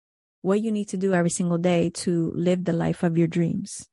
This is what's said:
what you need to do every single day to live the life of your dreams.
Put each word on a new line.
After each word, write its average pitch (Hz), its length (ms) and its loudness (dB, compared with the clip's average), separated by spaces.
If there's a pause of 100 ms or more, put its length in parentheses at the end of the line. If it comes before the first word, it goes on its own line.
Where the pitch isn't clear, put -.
(420)
what 196 180 2
you 220 120 -2
need 208 160 -4
to - 80 -6
do 190 180 0
every 175 160 2
single 175 280 0
day 170 320 2
to 170 440 -2
live 180 300 0
the 170 80 0
life 165 300 -2
of 165 160 2
your 165 100 4
dreams. 170 640 -4